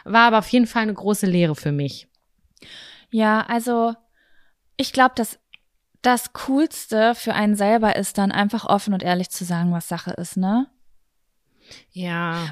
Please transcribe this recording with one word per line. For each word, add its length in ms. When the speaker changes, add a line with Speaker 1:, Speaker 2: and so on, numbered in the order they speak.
Speaker 1:
war 220
aber 120
auf 100
jeden 180
Fall 160
eine 100
große 320
Lehre 300
für 160
mich. 360
Speaker 2:
Ja, 360
also 460
ich 160
glaub, 220
dass 240
das 320
Coolste 800
für 180
einen 220
selber 400
ist, 220
dann 140
einfach 340
offen 280
und 100
ehrlich 260
zu 140
sagen, 280
was 160
Sache 240
ist, 260
ne? 300
Speaker 1:
Ja. 580